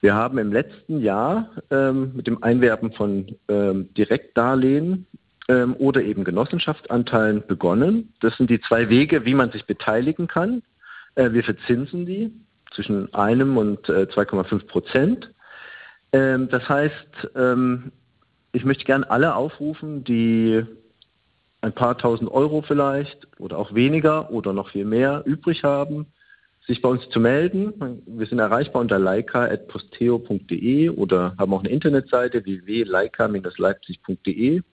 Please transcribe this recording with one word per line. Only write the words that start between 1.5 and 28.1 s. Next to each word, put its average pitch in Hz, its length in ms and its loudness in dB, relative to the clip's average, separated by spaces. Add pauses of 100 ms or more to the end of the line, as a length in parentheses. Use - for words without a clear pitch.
ähm, 135 440 0
mit 123 120 -8
dem 117 160 -2
Einwerben 113 500 2
von, 101 440 -4 (120)
ähm, 98 460 0
Direktdarlehen, 135 1120 0 (420)
ähm, 127 300 2
oder 135 240 2
eben 98 220 -2
Genossenschaftsanteilen 113 1200 0
begonnen. 127 760 0
Das 113 180 2
sind 123 100 2
die 117 140 2
zwei 117 260 2
Wege, 135 380 4
wie 131 80 2
man 131 160 4
sich 110 160 -12
beteiligen 123 600 -2
kann. 226 360 -2 (540)
Äh, 123 160 4
wir 117 120 2
verzinsen 123 600 -4
die 214 260 -6 (400)
zwischen - 420 -4
einem 123 440 2
und, 104 300 -2
äh, 95 200 2
zwei 101 160 0
Komma 95 200 -2
fünf - 220 -4
Prozent. 143 640 -2 (840)
Ähm, 131 360 2
das 120 200 -2
heißt, 147 680 -2
ähm, 127 560 0 (600)
ich 120 120 -2
möchte 135 200 0
gern 135 200 2
alle 143 300 2
aufrufen, 147 720 -6
die 113 600 2 (960)
ein 113 120 -4
paar 120 260 0
tausend 117 320 -2
Euro 151 320 0
vielleicht 143 640 -2 (120)
oder 85 200 -8
auch 101 160 -6
weniger 151 560 2
oder 101 220 -4
noch 95 180 -4
viel 101 140 -6
mehr 127 400 0
übrig 151 400 -4
haben, 147 420 -2 (600)
sich 120 140 -4
bei 127 80 2
uns 127 220 -2
zu 117 100 0
melden. 165 880 0
Wir 110 200 -8